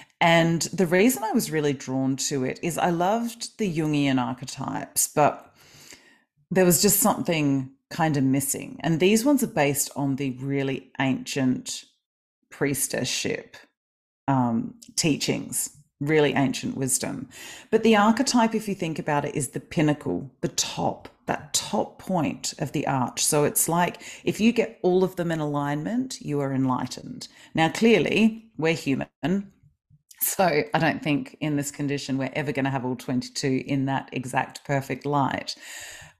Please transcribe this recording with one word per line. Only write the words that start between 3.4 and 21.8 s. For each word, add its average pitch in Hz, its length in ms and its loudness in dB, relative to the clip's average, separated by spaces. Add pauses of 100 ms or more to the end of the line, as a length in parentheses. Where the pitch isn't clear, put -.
the 190 160 -2
Jungian 143 480 2
archetypes, - 840 -6
but - 460 2 (960)
there 185 140 4
was 175 180 6
just 196 180 4
something 143 720 2 (200)
kind 160 260 0
of 135 80 2
missing. - 560 -2
And 165 180 0
these 214 260 4
ones 285 180 4
are 214 60 0
based 143 460 0
on 139 220 -2
the 135 160 -4
really 135 580 -4 (100)
ancient 131 840 -2 (680)
priestessship, - 1040 -4 (720)
um, 123 460 0 (220)
teachings, - 760 -2 (300)
really 147 340 4
ancient - 420 -2
wisdom. 127 520 -4 (420)
But 220 120 2
the 226 140 6
archetype, 226 580 4
if 214 140 -4
you 190 60 -4
think 160 240 -4
about 147 260 0
it, - 100 -6
is 139 140 -2
the 143 120 -8
pinnacle, 143 720 -2 (100)
the - 80 -2
top, - 600 -4 (180)
that - 280 -4
top - 440 -2